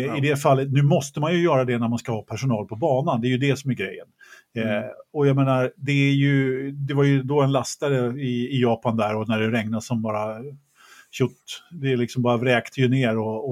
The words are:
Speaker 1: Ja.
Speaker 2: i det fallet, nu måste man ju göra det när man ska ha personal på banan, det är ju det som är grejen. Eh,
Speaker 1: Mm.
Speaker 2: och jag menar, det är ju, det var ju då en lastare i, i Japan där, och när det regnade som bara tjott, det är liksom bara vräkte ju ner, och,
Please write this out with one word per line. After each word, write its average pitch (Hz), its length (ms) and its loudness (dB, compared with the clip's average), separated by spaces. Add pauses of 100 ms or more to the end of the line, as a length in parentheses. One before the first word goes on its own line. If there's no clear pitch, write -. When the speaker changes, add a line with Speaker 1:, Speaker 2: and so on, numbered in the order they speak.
Speaker 1:
Ja. 117 120 -4
Speaker 2:
i - 40 -2
det 143 160 2
fallet, 139 340 2
nu 139 120 4
måste 143 360 2
man 156 140 0
ju 175 100 2
göra 139 220 4
det 123 140 0
när 117 80 0
man 117 120 -2
ska 123 120 -6
ha 107 120 -4
personal 113 440 -4
på 113 80 -12
banan, 135 460 0
det 123 60 -2
är 127 40 0
ju 127 60 2
det 135 220 0
som 135 120 -4
är 117 40 -2
grejen. 95 320 -8 (480)
Eh, 110 220 -2
Speaker 1:
Mm. 107 120 -6 (240)
Speaker 2:
och 143 140 2
jag 135 80 4
menar, 131 420 2
det 139 140 -4 (180)
är 139 40 2
ju, 139 580 2
det 143 220 -6
var 143 100 4
ju 139 200 4
då 143 180 2
en 135 100 2
lastare 131 680 -2
i, 123 360 -2
i 123 40 2
Japan 117 360 2
där, 107 180 0
och 107 120 -2
när 110 120 0
det 110 120 0
regnade 110 320 -2
som 117 180 -4
bara 110 360 -4 (760)
tjott, - 600 -6
det 139 200 -4
är 127 60 2
liksom 120 260 -2
bara 120 140 2
vräkte 123 440 0
ju 127 80 4
ner, 123 280 2
och, 110 340 -4